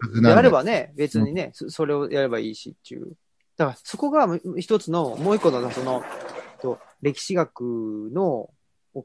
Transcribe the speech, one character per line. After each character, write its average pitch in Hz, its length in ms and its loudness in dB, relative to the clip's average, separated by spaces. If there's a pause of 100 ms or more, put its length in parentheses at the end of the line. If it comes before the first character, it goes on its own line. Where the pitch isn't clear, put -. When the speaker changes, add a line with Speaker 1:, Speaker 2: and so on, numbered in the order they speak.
Speaker 1:
の 113 160 0
で 120 100 10
あ 202 80 10
れ 240 120 10
ば 135 120 4
ね、 208 80 -2
Speaker 2:
は 214 60 2
ず - 0 -
な 127 60 -2
ん - 20 -16
だ - 40 -16
よ。 - 60 -
Speaker 1:
別 147 260 -2
に 143 120 0
ね、 175 120 -4
Speaker 2:
う - 20 -8
ん。 120 60 -18
Speaker 1:
そ-、 - 180 -12
そ 160 160 -4
れ 147 80 0
を 143 160 -2
や 139 100 0
れ 135 60 0
ば 117 100 -2
い 110 140 -4
い 107 40 -12
し - 240 -18
っ - 80 -20
て - 60 -18
い - 80 -12
う。 - 120 -14 (440)
だ 165 80 2
か 135 60 0
ら - 120 -12
そ - 140 -10
こ 294 140 -2
が 294 160 4
む-、 170 120 -2 (220)
一 214 160 0
つ 160 140 -8
の、 151 260 -2
も 185 140 0
う 214 40 4
一 214 40 0
個 175 100 2
の、 123 220 0
そ 127 120 -8
の、 127 200 -4 (580)
と、 127 160 -4 (240)
歴 143 180 -4
史 - 140 -8
学 113 800 -4
の 156 380 -2 (420)
大 139 120 -12